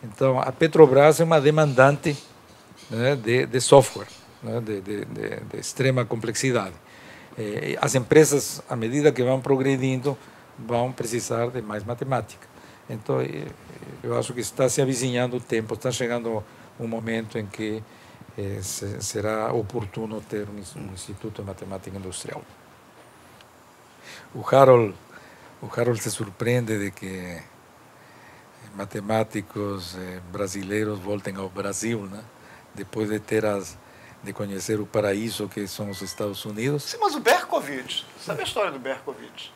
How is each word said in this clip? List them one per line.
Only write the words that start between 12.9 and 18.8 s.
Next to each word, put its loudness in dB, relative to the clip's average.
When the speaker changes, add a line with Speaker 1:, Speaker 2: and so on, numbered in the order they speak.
Speaker 1:
eh, -6
eu -2
acho -4
que -6
está 2
se 0
avizinhando 0
o -2
tempo, -2
está -4
chegando -2
um -8
momento -4
em -6
que, -6
eh, -6
se-, -8